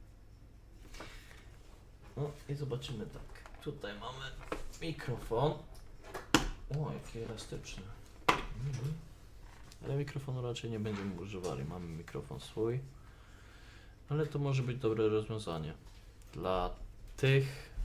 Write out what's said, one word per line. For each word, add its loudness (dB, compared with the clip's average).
No 0
i 0
zobaczymy -2
tak. -10
Tutaj -4
mamy -4
mikrofon. 4
O, 2
jaki -6
elastyczny. -6
Mhm. 0
Ale 2
mikrofonu 0
raczej 0
nie 0
będziemy 0
używali. 0
Mamy -2
mikrofon -4
swój. 2
Ale 6
to 2
może 6
być 2
dobre 8
rozwiązanie 2
dla 4
tych, 6